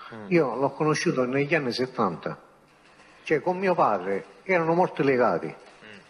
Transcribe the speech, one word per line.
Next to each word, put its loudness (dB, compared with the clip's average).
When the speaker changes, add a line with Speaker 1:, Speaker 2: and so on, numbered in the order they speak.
Speaker 1:
Mm. -14
Speaker 2:
io 2
l'ho 0
conosciuto 0
negli 0
anni 0
settanta, -4
cioè 0
con -2
mio 0
padre 0
erano 2
molto 0
legati, 2
Speaker 1:
Mm. -16